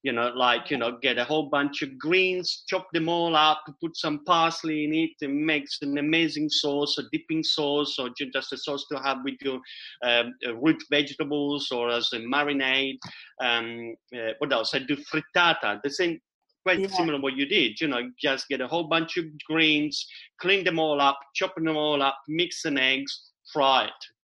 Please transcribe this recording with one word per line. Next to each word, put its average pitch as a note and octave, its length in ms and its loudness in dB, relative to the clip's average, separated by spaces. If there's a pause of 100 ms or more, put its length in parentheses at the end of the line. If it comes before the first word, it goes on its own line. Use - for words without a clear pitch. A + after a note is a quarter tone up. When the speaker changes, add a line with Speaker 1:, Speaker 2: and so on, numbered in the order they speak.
Speaker 1:
you C3+ 100 -2
know, A#2+ 220 0
like, B2 360 4
you C#3+ 60 0
know, A#2+ 260 -2
get B2 160 2
a A#2+ 60 2
whole D3+ 240 0
bunch C#3+ 340 0
of C3+ 160 -10
greens, F3+ 680 0
chop F#3 240 -2
them E3 160 0
all E3+ 260 2
up, D#3 280 6 (180)
put E3 160 -6
some D3+ 280 -4
parsley E3 600 2
in D3+ 100 -2
it, D#3+ 160 0 (120)
and C#3+ 220 -2
makes D3 380 -2
an C#3+ 160 -4
amazing D3+ 500 0
sauce, C#3+ 500 0
a C3+ 40 -6 (100)
dipping D#3 300 -2
sauce, D3 560 0
or B2 180 -4
ju-, C3 160 -6
just C3 200 -4
a C3 40 -8
sauce C#3 340 -6
to C#3 100 -4
have C3+ 240 -2
with C3+ 160 -4
your, C3+ 180 -4 (460)
um, A#2+ 280 4 (140)
uh, A#2 100 -4
root D3+ 240 2 (100)
vegetables C#3+ 840 0
or A#2+ 180 0
as A#2+ 220 0
a A#2+ 80 -6
marinade. C3+ 760 0 (440)
Um, A#2 540 -2 (180)
uh, A2+ 240 -4
what C#3+ 140 0
else? A2+ 220 2
I C3+ 60 0
do C3+ 160 -2
frittata. D#3 840 0
The C#3+ 80 -2
same, E3+ 300 -2 (440)
quite F#3 160 4
Speaker 2:
Yeah. F#3+ 80 0
Speaker 1:
similar E3 320 0
what C3+ 160 -2
you C#3 100 -2
did, C#3+ 340 2
you D#3+ 80 -2
know, B2+ 200 -2 (120)
just C3+ 280 -2
get C3 120 -2
a B2 80 -4
whole E3+ 160 -2
bunch E3 320 0
of E3+ 80 -2 (240)
greens, D3+ 580 2 (340)
clean F#3+ 220 2
them E3 160 0
all D3+ 220 2
up, C#3 180 6 (160)
chop F#3 220 -2
them D#3+ 200 0
all D3+ 260 2
up, C3+ 140 2 (120)
mix E3+ 340 -2
some D3 160 0
eggs, C3+ 520 0 (220)
fry C3+ 340 4
it. - 180 -12 (200)